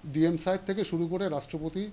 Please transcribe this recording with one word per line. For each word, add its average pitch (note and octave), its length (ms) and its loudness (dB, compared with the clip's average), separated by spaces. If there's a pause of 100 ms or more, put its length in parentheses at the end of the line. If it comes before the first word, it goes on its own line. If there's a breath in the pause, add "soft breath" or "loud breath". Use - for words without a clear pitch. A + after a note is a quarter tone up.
(120)
ডিএম D#3+ 240 4
সাহেব F#3+ 300 0
থেকে G3 180 0
শুরু E3+ 280 0
করে F#3 160 0
রাষ্ট্রপতি D#3+ 640 -4